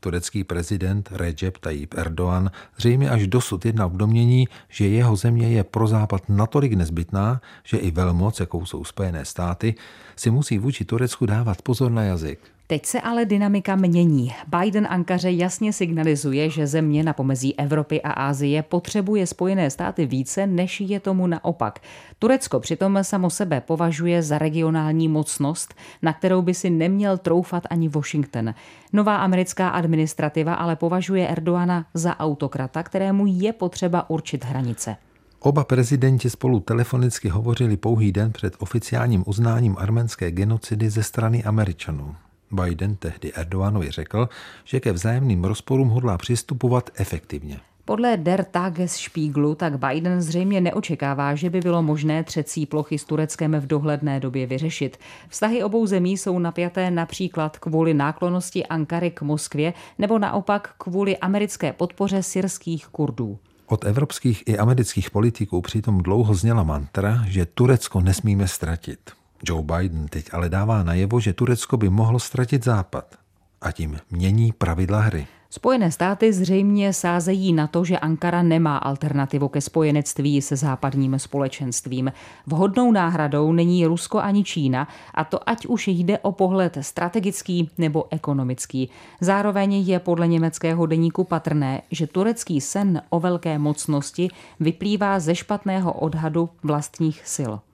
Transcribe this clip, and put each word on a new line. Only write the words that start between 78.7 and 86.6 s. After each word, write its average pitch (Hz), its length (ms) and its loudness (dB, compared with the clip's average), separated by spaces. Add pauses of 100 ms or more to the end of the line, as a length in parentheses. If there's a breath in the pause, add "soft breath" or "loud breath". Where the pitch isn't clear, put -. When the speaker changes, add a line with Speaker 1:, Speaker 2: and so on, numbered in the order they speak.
Speaker 2:
alternativu 139 720 -2
ke 143 120 -2
spojenectví 147 840 2
se 139 140 -2
západním 135 640 0
společenstvím. 131 920 -4 (340 loud breath)
Vhodnou 202 460 2
náhradou 156 600 2
není 170 340 4
Rusko 170 320 0
ani 202 260 2
Čína, 135 440 0 (260 loud breath)
a 156 100 0
to - 240 -4
ať 226 180 -4
už 226 220 -2
jde 175 300 2
o 196 140 -2
pohled 185 480 0